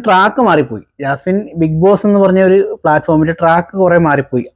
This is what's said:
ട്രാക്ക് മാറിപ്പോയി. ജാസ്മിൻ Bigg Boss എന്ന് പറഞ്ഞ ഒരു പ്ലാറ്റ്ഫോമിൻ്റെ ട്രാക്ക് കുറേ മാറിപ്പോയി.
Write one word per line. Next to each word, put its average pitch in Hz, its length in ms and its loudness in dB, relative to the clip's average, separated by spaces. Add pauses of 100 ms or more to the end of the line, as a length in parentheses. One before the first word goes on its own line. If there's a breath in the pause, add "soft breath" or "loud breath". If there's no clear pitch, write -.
ട്രാക്ക് 214 420 2
മാറിപ്പോയി. 147 360 -2 (180)
ജാസ്മിൻ 143 360 -4 (220)
Bigg 156 240 -2
Boss 196 220 2
എന്ന് 202 180 2
പറഞ്ഞ 190 260 2
ഒരു 185 80 4 (260)
പ്ലാറ്റ്ഫോമിൻ്റെ 156 580 0
ട്രാക്ക് 170 400 0
കുറേ 175 160 2 (100)
മാറിപ്പോയി. 135 380 -2 (100)